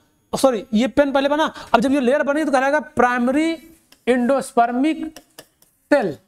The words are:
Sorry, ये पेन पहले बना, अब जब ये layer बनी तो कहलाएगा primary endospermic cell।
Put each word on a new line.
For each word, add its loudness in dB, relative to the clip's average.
Sorry, 0
ये 2
पेन 0
पहले 0
बना, 0
अब 4
जब 0
ये 2
layer 0
बनी -2
तो -2
कहलाएगा 2
primary 0
endospermic 0
cell। 0